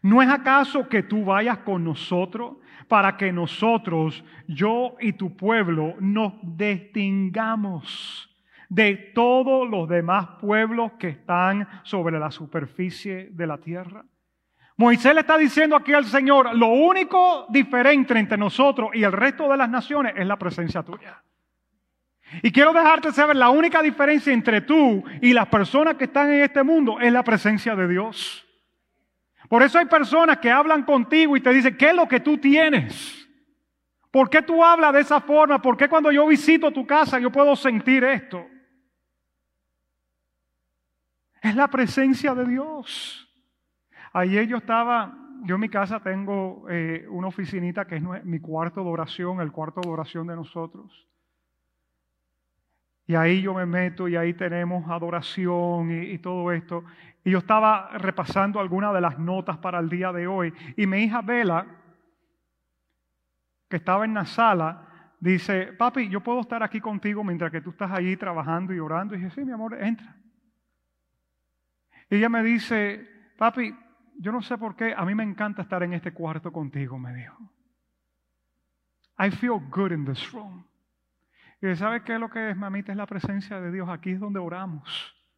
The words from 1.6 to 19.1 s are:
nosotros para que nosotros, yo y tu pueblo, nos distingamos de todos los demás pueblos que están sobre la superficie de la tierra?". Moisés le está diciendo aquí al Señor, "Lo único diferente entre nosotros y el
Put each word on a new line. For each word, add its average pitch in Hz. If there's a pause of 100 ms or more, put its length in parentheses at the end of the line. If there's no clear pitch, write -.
nosotros 175 (300)
para 196
que 190
nosotros, 170 (240)
yo 226
y 220
tu 190
pueblo, 175
nos 202 (100)
distingamos 196 (400)
de 196
todos 254
los 180
demás 175 (120)
pueblos 220
que 180
están 185 (140)
sobre 165
la 151
superficie 180
de 170
la 147
tierra?". 180 (680)
Moisés 240
le 311
está 311
diciendo 302
aquí 285
al 285
Señor, 262
"Lo 233
único 359
diferente 262
entre 214
nosotros 226
y 226
el 196